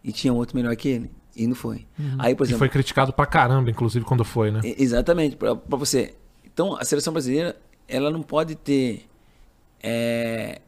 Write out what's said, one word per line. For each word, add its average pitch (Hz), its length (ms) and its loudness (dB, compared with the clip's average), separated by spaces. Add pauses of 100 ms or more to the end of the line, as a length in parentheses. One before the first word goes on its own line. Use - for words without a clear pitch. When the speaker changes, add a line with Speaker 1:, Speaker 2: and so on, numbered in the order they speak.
Speaker 1:
E - 100 -8
tinha 127 200 0
outro 120 240 -2
melhor 120 200 0
que 143 120 -4
ele, 123 220 -2 (260)
e 113 100 -2
não 127 80 0
foi. 117 320 -8 (120)
Speaker 2:
Uhum. 139 200 -4
Speaker 1:
Aí, 254 160 2
por 143 100 0
Speaker 3:
E - 20 4
Speaker 1:
exemplo, 117 120 0
Speaker 3:
foi 131 100 4
criticado 135 440 2
pra 143 140 2
caramba, 131 440 4
inclusive, 113 340 0
quando 120 200 2
foi, 107 260 0
né? 107 140 0
Speaker 1:
E-, 110 180 -4
exatamente, 131 540 2
pra, 113 180 0
pra 139 240 -4
você. 135 360 0 (300)
Então, - 320 -2
a - 80 -6
seleção 147 280 0
brasileira, 135 440 -2 (320)
ela 139 220 -2
não 160 120 -4
pode 156 340 -2
ter, 131 500 0 (760)
é, 117 880 -4